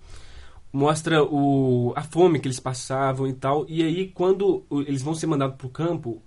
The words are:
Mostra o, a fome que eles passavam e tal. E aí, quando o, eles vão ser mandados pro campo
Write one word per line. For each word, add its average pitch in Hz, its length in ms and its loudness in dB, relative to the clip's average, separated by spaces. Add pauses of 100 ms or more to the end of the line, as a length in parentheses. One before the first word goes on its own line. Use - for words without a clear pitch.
(720)
Mostra 156 500 2
o, 135 720 2
a 151 80 -4
fome 165 380 4
que 135 80 -4
eles 123 100 -4
passavam 135 680 -2
e 131 40 -4
tal. 139 360 -2
E 160 120 -2
aí, 175 280 0
quando 185 600 2
o, 143 120 -2
eles 139 220 -4
vão 156 120 -4
ser 160 140 -4
mandados 139 280 0
pro 127 120 -14
campo 160 580 -4